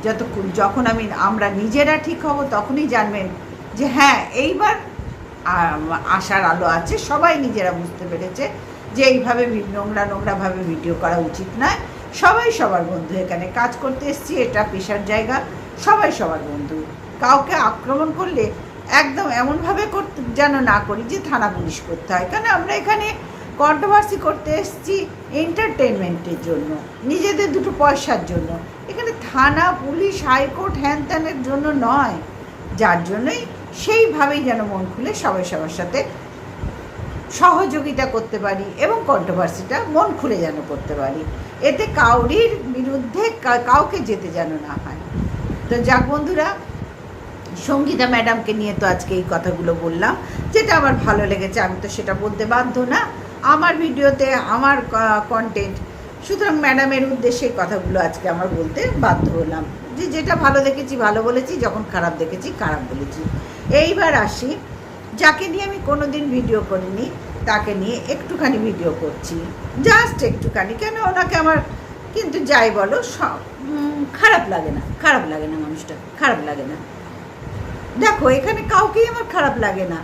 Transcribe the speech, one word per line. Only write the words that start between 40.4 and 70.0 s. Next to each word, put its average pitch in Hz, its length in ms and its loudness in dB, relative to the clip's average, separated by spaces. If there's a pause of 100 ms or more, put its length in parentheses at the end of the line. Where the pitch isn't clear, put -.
যেন 151 120 -4 (140)
করতে 147 300 -6
পারি, 139 200 -2 (480)
এতে 311 160 2 (160)
কাউরির 247 520 6 (240)
বিরুদ্ধে 262 480 -2 (200)
কা-, 240 260 4
কাউকে 302 280 6 (100)
যেতে 180 280 -4
যেন 165 140 -2 (160)
না 147 60 -10 (100)
হয়। 135 180 -10 (680)
তো 233 60 2 (140)
যাক 254 140 6 (100)
বন্ধুরা, 302 360 0 (1200)
সঙ্গীতা 277 460 2
ম্যাডামকে 226 460 2
নিয়ে 208 200 -2
তো 202 60 0
আজকে 180 340 0
এই 175 100 -2
কথাগুলো 170 420 0 (120)
বললাম, 175 300 0 (380)
যেটা 440 280 4
আমার 269 140 4 (120)
ভালো 208 160 4 (100)
লেগেছে 190 340 -2
আমি 185 160 -2
তো 202 140 -8
সেটা 196 180 -2
বলতে 202 280 -4 (120)
বাধ্য 247 220 2 (160)
না, 339 80 4 (540)
আমার 330 280 4
ভিডিওতে 277 440 4 (280)
আমার 277 220 6 (160)
ক-, 220 280 4 (120)
কন্টেন্ট। 202 440 -2 (500)
সুতরাং 403 280 2 (100)
ম্যাডামের 269 480 4
উদ্দেশ্যে 240 340 0
এই - 140 0
কথাগুলো 185 400 0
আজকে 165 340 -2
আমার 180 140 -2 (100)
বলতে 160 220 -4 (240)
বাধ্য 220 220 4 (120)
হলাম 160 260 -2 (320)
যে 330 80 -4 (100)
যেটা 320 200 0 (100)
ভালো 285 140 6 (100)
দেখেছি 269 280 -2
ভালো 220 320 2
বলেছি, 262 240 0 (120)
যখন 214 180 -2 (100)
খারাপ 170 200 0 (100)
দেখেছি - 260 -6 (140)
খারাপ 151 280 -2
বলেছি। 139 300 -8 (640)
এইবার 339 300 4 (140)
আসি, 247 240 -4 (720)
যাকে 302 280 4
নিয়ে 381 200 -4
আমি 392 100 -6 (120)
কোনোদিন 294 340 0 (120)
ভিডিও 226 240 2 (100)
করিনি 190 360 -4 (420)
তাকে 214 260 0
নিয়ে 202 220 -2 (180)
একটুখানি 277 440 0 (100)
ভিডিও 170 220 0 (100)
করছি, 160 360 -6 (500)
just 453 320 6 (120)